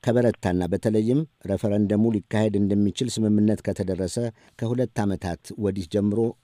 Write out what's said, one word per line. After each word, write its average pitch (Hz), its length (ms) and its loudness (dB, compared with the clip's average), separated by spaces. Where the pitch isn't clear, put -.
ከበረታና 110 640 2
በተለይም 110 520 0
ሬፈረንደሙ 104 680 2
ሊካሄድ 107 440 0
እንደሚችል 101 540 0
ስምምነት 107 520 2
ከተደረሰ 95 540 -4
ከሁለት 123 440 -4
ዓመታት 95 420 -2
ወዲህ 98 320 -4
ጀምሮ 104 300 0